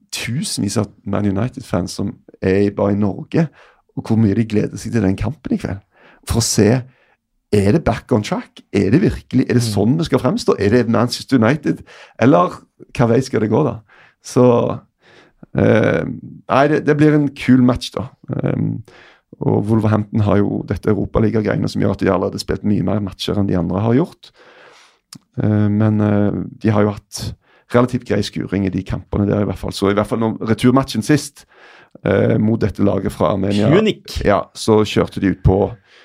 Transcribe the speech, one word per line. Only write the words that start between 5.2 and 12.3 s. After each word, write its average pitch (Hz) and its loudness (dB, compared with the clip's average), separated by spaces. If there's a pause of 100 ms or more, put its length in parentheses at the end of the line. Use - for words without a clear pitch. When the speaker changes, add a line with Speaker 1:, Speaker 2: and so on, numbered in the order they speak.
Speaker 1:
i 208 -2
kveld. - -8 (440)
For - 0
å 113 0
se 117 2 (680)
er 101 2
det - 0
back - -2
on 107 0
track? - -8 (100)
Er 98 2
det 143 4
virkelig, - -2
er - -2
det - 0
Speaker 2:
Mm. 113 -4
Speaker 1:
sånn 107 2
vi 170 -2
skal 127 0
fremstå? 147 0
Er 98 2
det 117 2
Manchester 117 0
United? 123 0 (360)
Eller 175 4 (440)